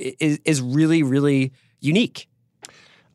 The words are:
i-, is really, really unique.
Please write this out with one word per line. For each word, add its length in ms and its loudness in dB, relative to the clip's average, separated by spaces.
i-, 240 0
is 180 0
really, 420 2
really 500 0
unique. 480 -2